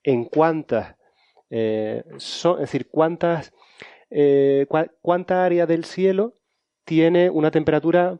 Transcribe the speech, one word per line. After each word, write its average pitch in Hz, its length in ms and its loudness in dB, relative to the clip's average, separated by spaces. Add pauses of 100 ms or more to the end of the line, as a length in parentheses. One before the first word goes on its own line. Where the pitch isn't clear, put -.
en 120 220 0
cuántas, 151 680 -2 (540)
eh, 110 540 -4 (140)
so-, - 380 -2
es 147 80 -4
decir, - 280 -6
cuántas, 165 600 -2 (560)
eh, 139 600 2
cua-, 160 220 -2 (100)
cuánta 180 440 0
área 175 200 2
del 165 200 -2
cielo 190 480 0 (500)
tiene 170 460 2
una 156 220 0
temperatura 165 680 0